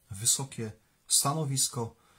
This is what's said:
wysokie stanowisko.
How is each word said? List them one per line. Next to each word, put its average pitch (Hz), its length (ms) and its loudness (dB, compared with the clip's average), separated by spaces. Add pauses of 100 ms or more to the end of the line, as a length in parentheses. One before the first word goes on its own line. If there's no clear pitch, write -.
(100)
wysokie 113 640 -2 (360)
stanowisko. 139 880 0 (220)